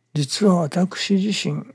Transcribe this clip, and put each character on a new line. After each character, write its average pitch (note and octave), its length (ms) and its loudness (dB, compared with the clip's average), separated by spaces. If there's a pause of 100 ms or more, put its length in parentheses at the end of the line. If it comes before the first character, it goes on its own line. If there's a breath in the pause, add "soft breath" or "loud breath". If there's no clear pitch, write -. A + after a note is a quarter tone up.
(140)
実 D3+ 340 0
は F3+ 80 6
私 F3 600 0
自 G3 140 0
身、 - 340 -4 (120)